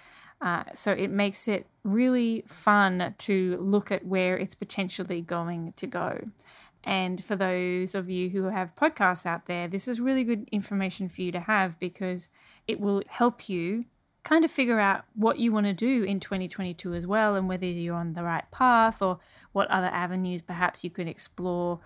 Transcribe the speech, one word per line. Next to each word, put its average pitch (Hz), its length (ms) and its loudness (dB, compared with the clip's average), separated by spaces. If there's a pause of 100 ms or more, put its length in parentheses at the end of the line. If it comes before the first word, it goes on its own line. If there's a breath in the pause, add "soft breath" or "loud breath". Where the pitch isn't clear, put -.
(420 loud breath)
Uh, 175 220 -2 (100)
so - 180 -2
it 190 180 0
makes 196 380 0
it 202 180 -2 (200)
really 233 600 2
fun 196 720 2
to 185 440 0
look 202 280 2
at - 160 -2
where 185 320 2
it's - 180 -6
potentially 185 640 -6
going 170 560 -4
to 185 100 -8
go. 170 320 -4 (640 loud breath)
And 185 400 -2
for 202 140 -4
those 180 580 0
of 185 140 -4
you 180 220 -2
who 190 180 -2
have 185 260 -4
podcasts 202 500 2
out 170 200 -4
there, 175 240 -4
this 190 180 -4
is 240 140 -4
really 262 240 2
good 220 260 -2
information 196 560 -2
for 175 140 -8
you 180 100 -2
to 175 80 -4
have 190 400 0
because 180 480 -6 (400 soft breath)
it 165 140 -4
will 202 260 2
help - 400 0
you 190 380 -2 (380)
kind 320 200 6
of 330 80 2
figure 240 260 2
out 196 280 2 (100)
what 226 240 2
you 233 140 2
wanna 208 180 2
do 233 320 2
in 196 160 0
twenty 185 300 -6
twenty-two 175 440 -6
as 170 140 -4
well, 214 280 2
and 190 120 0
whether 185 180 -2
you're 170 300 -2
on 170 160 -4
the 170 120 -6
right 170 280 -2
path 233 500 4
or 185 180 0 (340 loud breath)
what - 160 2
other 185 180 2
avenues 180 540 -2
perhaps 175 420 -2
you 180 60 -6
could 170 180 -6
explore, 175 800 -4